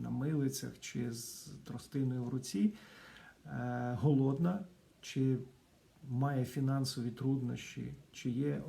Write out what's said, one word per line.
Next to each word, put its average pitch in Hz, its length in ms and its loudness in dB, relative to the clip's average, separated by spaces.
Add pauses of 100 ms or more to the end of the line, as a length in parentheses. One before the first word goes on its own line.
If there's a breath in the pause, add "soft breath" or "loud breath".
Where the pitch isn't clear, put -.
на 117 100 -4
милицях 135 720 0
чи 120 320 -4
з - 380 -10 (140)
тростиною 127 600 -2
в 120 40 -2
руці, 196 460 2 (720 loud breath)
е, 123 540 -2
голодна, 147 640 4 (360)
чи 131 380 2 (720)
має 131 360 2
фінансові 135 680 0
труднощі, 123 840 -2 (180)
чи - 180 -4
є 139 380 0